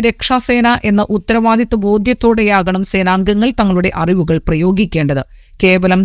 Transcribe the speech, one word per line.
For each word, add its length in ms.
രക്ഷാസേന 600
എന്ന 120
ഉത്തരവാദിത്വ 720
ബോധ്യത്തോടെയാകണം 1080
സേനാംഗങ്ങൾ 580
തങ്ങളുടെ 300
അറിവുകൾ 360
പ്രയോഗിക്കേണ്ടത്. 760
കേവലം 440